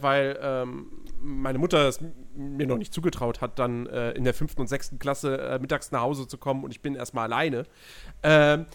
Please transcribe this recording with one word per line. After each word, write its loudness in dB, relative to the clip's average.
weil, 2
ähm, -4
meine 0
Mutter 4
es -2
m-, -6
mir -4
noch 2
nicht -6
zugetraut -2
hat, -4
dann, 0
äh, -2
in -2
der 4
fünften 0
und 0
sechsten -2
Klasse, 0
äh, -2
mittags -2
nach 0
Hause -2
zu -10
kommen -2
und -8
ich -14
bin -4
erstmal -4
alleine. 0
Ähm, 8